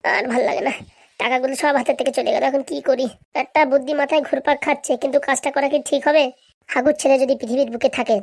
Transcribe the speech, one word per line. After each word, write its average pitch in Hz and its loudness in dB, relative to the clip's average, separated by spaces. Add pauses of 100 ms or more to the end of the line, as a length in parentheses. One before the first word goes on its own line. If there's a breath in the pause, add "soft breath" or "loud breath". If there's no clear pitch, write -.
আর - 0
ভাল 247 0
লাগে - -2
না, 247 -2 (460 soft breath)
টাকাগুলো 254 -2
সব 294 0
হাতের 254 0
থেকে 254 -2
চলে 247 -2
গেল। 277 0
এখন 269 0
কি 285 -8
করি? 262 0 (280)
একটা 294 -2
বুদ্ধি 269 0
মাথায় 294 0
ঘুরপাক 285 0
খাচ্ছে, 294 -2
কিন্তু 269 -2
কাজটা 269 -2
করা 277 0
কি 294 2 (100)
ঠিক 277 0
হবে? 302 4 (500 soft breath)
হাগুর 285 2
ছেলে 269 6
যদি 262 2
পৃথিবীর 247 -2
বুকে 240 0
থাকে, 233 0